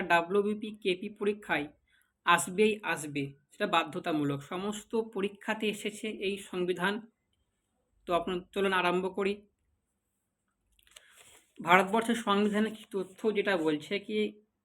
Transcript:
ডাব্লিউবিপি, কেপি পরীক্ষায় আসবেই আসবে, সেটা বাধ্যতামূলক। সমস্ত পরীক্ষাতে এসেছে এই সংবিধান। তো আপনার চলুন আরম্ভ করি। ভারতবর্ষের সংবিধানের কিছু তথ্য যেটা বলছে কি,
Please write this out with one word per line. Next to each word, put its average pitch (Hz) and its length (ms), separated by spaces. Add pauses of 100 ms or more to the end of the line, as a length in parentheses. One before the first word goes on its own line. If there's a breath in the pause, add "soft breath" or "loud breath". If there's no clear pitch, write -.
(100)
ডাব্লিউবিপি, 202 580 (140)
কেপি 190 260 (120)
পরীক্ষায় 196 460 (680)
আসবেই 196 400 (180)
আসবে, 147 320 (280)
সেটা 208 220
বাধ্যতামূলক। 156 680 (120)
সমস্ত 208 400 (220)
পরীক্ষাতে 208 500 (100)
এসেছে 214 320 (220)
এই 196 80 (120)
সংবিধান। 180 460 (1120)
তো - 120
আপনার 180 200 (160)
চলুন 196 260
আরম্ভ 180 240 (140)
করি। 202 160 (2250 soft breath)
ভারতবর্ষের 196 680
সংবিধানের 208 500
কিছু - 200
তথ্য 185 240 (160)
যেটা 196 180 (120)
বলছে 151 280 (120)
কি, 214 120 (460)